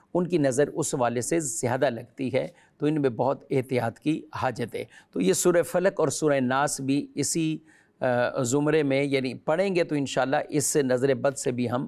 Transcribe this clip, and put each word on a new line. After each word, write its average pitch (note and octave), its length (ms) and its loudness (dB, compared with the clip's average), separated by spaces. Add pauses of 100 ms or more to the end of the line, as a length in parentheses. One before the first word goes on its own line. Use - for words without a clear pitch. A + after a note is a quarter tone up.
(140)
ان F3 140 0
کی E3+ 100 0
نظر C#3 300 4
اس - 260 -4
والے A#2+ 280 0
سے E3 180 0
زیادہ C3 500 0
لگتی A#2+ 440 -6
ہے، C#3 140 0 (300)
تو C#3+ 80 -4
ان D#3 160 2
میں C3+ 80 2
بہت B2+ 400 -2
احتیاط A#2+ 500 -2
کی D3+ 220 -2 (140)
حاجت A#2+ 400 -4
ہے۔ A2 80 -6 (280)
تو - 100 -4
یہ F#3 120 4
سورہ F3 280 4
فلق F#3 380 0
اور D#3 80 2
سورہ C#3+ 320 0
ناس C3 400 0
بھی C#3 360 -2
اسی، D#3 420 -2 (420)
آ، B2 440 0
زمرے D3 400 2
میں، C#3 200 2
یعنی C3+ 300 -2
پڑھیں F3 420 0
گے E3+ 80 2
تو D#3 120 -2
انشاءاللہ C3+ 420 0 (120)
اس - 260 0
نظر C3 380 2
بد B2+ 240 0
سے C3 140 -2
بھی A#2+ 200 -2
ہم B2+ 160 -2